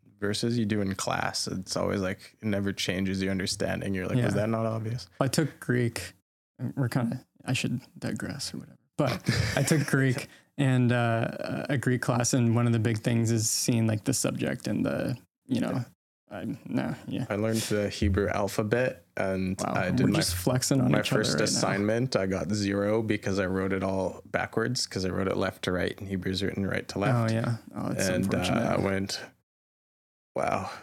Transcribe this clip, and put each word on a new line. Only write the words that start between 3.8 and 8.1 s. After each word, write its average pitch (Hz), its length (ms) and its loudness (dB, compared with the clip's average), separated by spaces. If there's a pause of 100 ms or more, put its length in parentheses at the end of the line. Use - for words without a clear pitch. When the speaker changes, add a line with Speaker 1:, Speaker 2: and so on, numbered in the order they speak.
Speaker 1:
You're 92 140 -4
like, - 80 -2
"Was 120 100 2
Speaker 2:
Yeah. 120 160 0
Speaker 1:
that 113 80 0
not 113 160 0
obvious?" 113 420 -4 (140)
Speaker 2:
I 139 60 4
took 143 320 0
Greek. - 540 -2 (640)
We're 131 140 0
kinda, 127 340 -2 (200)
I - 100 -4
should - 280 -2 (180)
digress - 540 -6